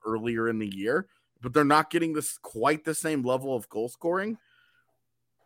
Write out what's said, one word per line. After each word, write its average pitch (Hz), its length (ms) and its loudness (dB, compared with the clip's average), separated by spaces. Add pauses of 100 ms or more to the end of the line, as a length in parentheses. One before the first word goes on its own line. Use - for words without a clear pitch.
earlier 113 440 -2
in 110 100 -2
the 107 140 -4
year, 120 340 -2 (340)
but 123 120 -6
they're 151 100 6
not 151 260 4
getting 165 240 0
this, 151 240 -4
quite 143 460 0
the 160 100 -2
same 151 300 -2
level 127 320 0
of 110 140 -6
goal 110 200 -2
scoring. 190 480 -2 (1080)